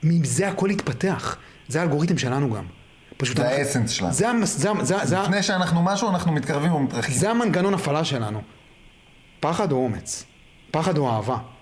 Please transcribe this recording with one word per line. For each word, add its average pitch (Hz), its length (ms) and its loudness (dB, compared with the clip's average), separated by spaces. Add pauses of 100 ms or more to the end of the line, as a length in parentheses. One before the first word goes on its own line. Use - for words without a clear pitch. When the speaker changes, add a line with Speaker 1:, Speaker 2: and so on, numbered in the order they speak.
Speaker 1:
מזה 165 440 2
הכל 196 220 0
התפתח. - 680 -2 (300)
זה 135 120 -2
האלגוריתם 165 380 2
שלנו 131 360 0
גם. 98 120 -6 (520)
פשוט 127 200 -2
Speaker 2:
זה 143 60 2
Speaker 1:
אנחנו 123 140 2
Speaker 2:
האסנס 139 340 0
שלנו. 90 220 -2
Speaker 1:
זה 220 160 2
המס-, 233 280 0
זה 175 140 0
המ-, 202 120 0
זה, 151 200 0
זה 185 160 2
ה- 196 40 0
Speaker 2:
לפני 196 200 0
שאנחנו 180 400 2
משהו, 202 260 0
אנחנו 175 220 0
מתקרבים 151 420 0
ומתרחקים. 131 420 0
Speaker 1:
זה 190 160 2
המנגנון 214 420 2
הפעלה 156 300 0
שלנו. 107 380 -2 (960)
פחד 170 320 0
או 135 60 2
אומץ? - 480 -4 (460)
פחד 165 260 0
או 139 120 2
אהבה? 113 280 -2 (240)